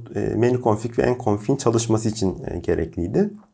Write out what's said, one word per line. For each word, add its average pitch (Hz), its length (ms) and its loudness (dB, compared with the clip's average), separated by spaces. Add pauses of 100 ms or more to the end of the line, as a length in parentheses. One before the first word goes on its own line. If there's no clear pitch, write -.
(160)
e, 107 40 -2
menuconfig 113 800 2
ve 123 120 4
nconfig'in 123 460 0
çalışması 113 520 2
için, 95 380 -2
e, 85 100 -6
gerekliydi. 87 720 -2 (240)